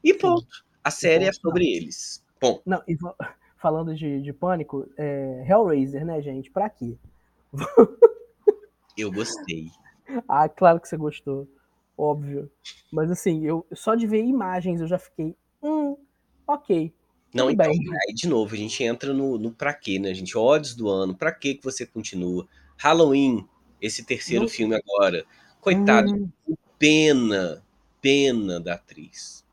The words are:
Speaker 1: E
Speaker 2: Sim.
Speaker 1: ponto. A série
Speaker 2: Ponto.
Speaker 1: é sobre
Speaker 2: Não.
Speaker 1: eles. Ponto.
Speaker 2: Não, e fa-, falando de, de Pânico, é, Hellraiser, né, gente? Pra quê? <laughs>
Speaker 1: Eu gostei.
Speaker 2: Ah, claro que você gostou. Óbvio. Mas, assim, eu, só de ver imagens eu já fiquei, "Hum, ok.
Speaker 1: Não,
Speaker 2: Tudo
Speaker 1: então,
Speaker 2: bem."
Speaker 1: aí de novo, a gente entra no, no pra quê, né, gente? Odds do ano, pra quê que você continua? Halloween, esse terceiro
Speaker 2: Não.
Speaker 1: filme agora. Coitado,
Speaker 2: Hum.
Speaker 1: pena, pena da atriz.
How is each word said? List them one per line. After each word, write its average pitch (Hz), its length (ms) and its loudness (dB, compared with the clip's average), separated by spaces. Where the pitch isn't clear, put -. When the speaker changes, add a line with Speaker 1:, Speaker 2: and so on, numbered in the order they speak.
Speaker 1:
E 320 100 4
Speaker 2:
Sim. 392 60 0
Speaker 1:
ponto. - 460 -2
A 151 80 0
série 170 340 2
Speaker 2:
Ponto. 190 120 0
Speaker 1:
é - 40 -20
sobre 180 240 0
Speaker 2:
Não. 123 60 2
Speaker 1:
eles. - 520 -8
Ponto. 117 260 2
Speaker 2:
Não, 185 200 -2
e 165 120 -4
fa-, 175 180 -12
falando 160 380 -2
de, 143 260 -4
de 143 120 -10
Pânico, 156 520 -4
é, 135 500 -6
Hellraiser, 151 580 2
né, 160 160 -6
gente? 135 300 -12
Pra 208 180 -2
quê? 120 280 -10
<laughs> - 1400 2
Speaker 1:
Eu 104 140 -4
gostei. 85 580 -8
Speaker 2:
Ah, 151 200 2
claro 170 320 4
que - 80 -14
você - 100 -8
gostou. 143 500 -8
Óbvio. 147 540 -4
Mas, 160 180 0
assim, 170 360 0
eu, 165 280 -2
só 220 220 0
de 233 100 0
ver 214 180 0
imagens 185 580 -2
eu 160 60 -4
já 180 120 -2
fiquei, - 360 -8
"Hum, 294 320 -2
ok. 180 480 0
Speaker 1:
Não, 123 140 2
Speaker 2:
Tudo - 60 0
Speaker 1:
então, 165 180 4
Speaker 2:
bem." 170 80 2
Speaker 1:
aí 214 60 -10
de 226 140 -4
novo, 110 260 0
a 107 40 -8
gente 110 260 -6
entra 117 300 -2
no, 135 260 -2
no 117 120 -4
pra 143 220 -6
quê, 98 240 -4
né, 95 160 -4
gente? 92 240 -8
Odds 131 380 2
do 110 140 -2
ano, 95 260 -2
pra 156 160 -2
quê 139 240 -4
que - 80 -20
você 127 240 -8
continua? 90 600 -6
Halloween, 139 720 4
esse 113 220 -8
terceiro 117 400 -2
Speaker 2:
Não. 113 60 -2
Speaker 1:
filme 110 260 -2
agora. 98 500 0
Coitado, 202 540 4
Speaker 2:
Hum. 202 160 -4
Speaker 1:
pena, 123 880 4
pena 120 580 2
da 87 160 -6
atriz. - 760 -20